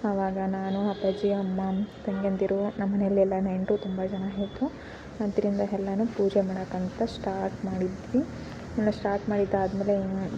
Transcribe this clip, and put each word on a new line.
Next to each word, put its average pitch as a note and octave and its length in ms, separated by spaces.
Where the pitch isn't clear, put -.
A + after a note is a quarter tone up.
ಆವಾಗ G3 320
ನಾನು, G3 400
ಅಪ್ಪಾಜಿ, G3 420
ಅಮ್ಮ, F#3+ 280
ತಂಗಿಯಂದಿರು, G3 600
ನಮ್ಮ G3 180
ಮನೆಯಲ್ಲೆಲ್ಲ G3 480
ನೆಂಟರು F#3+ 380
ತುಂಬ F#3+ 280
ಜನ F#3+ 200
ಇದ್ರು. G#3 300
ಅದರಿಂದ G3+ 420
ಎಲ್ಲನೂ G3 340
ಪೂಜೆ G3+ 340
ಮಾಡೋಕ್ಕಂತ F#3 680
ಸ್ಟಾರ್ಟ್ F#3+ 560
ಮಾಡಿದ್ವಿ. F#3+ 580
ಇನ್ನು G#3+ 200
ಸ್ಟಾರ್ಟ್ G3+ 360
ಮಾಡಿದ್ದಾದ್ಮೇಲೆ G3 680
ಇನ್ನು F#3+ 300